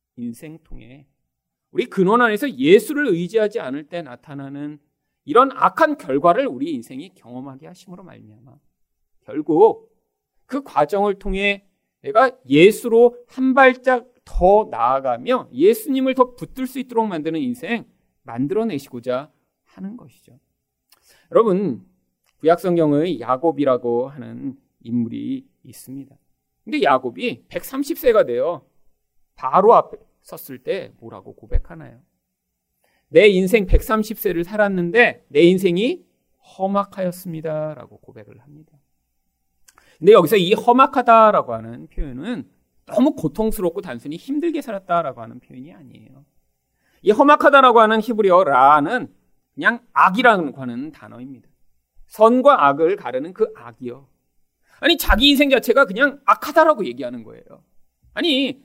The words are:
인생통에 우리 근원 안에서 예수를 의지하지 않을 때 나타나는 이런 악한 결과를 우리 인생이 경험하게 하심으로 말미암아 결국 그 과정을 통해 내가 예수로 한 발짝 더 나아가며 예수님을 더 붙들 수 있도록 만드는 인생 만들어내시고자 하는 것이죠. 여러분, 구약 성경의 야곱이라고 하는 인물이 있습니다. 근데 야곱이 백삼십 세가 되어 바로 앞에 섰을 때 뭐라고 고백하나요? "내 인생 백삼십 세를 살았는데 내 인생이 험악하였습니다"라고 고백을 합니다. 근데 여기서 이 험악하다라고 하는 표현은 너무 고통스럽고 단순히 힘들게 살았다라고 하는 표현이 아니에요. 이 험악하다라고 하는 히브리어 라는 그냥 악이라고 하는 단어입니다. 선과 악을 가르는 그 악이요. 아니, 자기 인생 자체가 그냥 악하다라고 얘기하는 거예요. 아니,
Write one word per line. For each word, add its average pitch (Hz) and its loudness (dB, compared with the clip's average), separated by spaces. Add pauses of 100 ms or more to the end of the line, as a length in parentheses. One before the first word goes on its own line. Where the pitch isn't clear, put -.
(140)
인생통에 127 -16 (640)
우리 180 -2
근원 196 2
안에서 214 -2
예수를 220 2
의지하지 208 -2
않을 143 -10
때 175 -12
나타나는 143 -16 (460)
이런 240 2
악한 294 -2
결과를 170 0
우리 151 -8
인생이 127 -14
경험하게 131 -20
하심으로 180 -20
말미암아 113 -20 (640)
결국 156 0 (520)
그 277 -8
과정을 196 -2
통해 196 -6 (340)
내가 220 0 (180)
예수로 220 4
한 262 -4
발짝 254 2 (160)
더 202 2
나아가며 131 -4
예수님을 262 0
더 254 -2
붙들 262 -12
수 262 -12
있도록 226 -6
만드는 160 -6
인생 160 -8 (380)
만들어내시고자 139 -6 (340)
하는 196 -16
것이죠. - -20 (920)
여러분, 190 -2 (540)
구약 170 0
성경의 160 0
야곱이라고 127 -2
하는 127 -14 (240)
인물이 117 -6 (180)
있습니다. 131 -20 (480)
근데 262 -6
야곱이 131 -2
백삼십 277 -10
세가 214 2
되어 131 -6 (720)
바로 185 4
앞에 - 0 (300)
섰을 135 -18
때 165 -10
뭐라고 113 -20
고백하나요? 127 -8 (1080)
"내 185 6
인생 190 0
백삼십 220 0
세를 170 -4
살았는데 196 -2
내 143 0
인생이 185 2 (540)
험악하였습니다"라고 175 -8
고백을 110 -20
합니다. 147 -20 (1200)
근데 180 6
여기서 196 6
이 185 0
험악하다라고 226 2
하는 113 -14
표현은 151 -10 (360)
너무 285 0
고통스럽고 185 -6
단순히 143 -14
힘들게 302 -6
살았다라고 170 -6
하는 120 -18
표현이 135 -20
아니에요. 135 -20 (800)
이 190 2
험악하다라고 269 6
하는 220 4
히브리어 202 2
라는 147 2 (420)
그냥 214 -2
악이라고 180 2
하는 127 -12
단어입니다. 117 -20 (580)
선과 233 4
악을 160 0
가르는 131 -8
그 214 -4
악이요. 123 -18 (720)
아니, 330 2
자기 285 2
인생 277 2
자체가 254 2
그냥 233 -2
악하다라고 302 2
얘기하는 123 -12
거예요. - -20 (500)
아니, 269 -2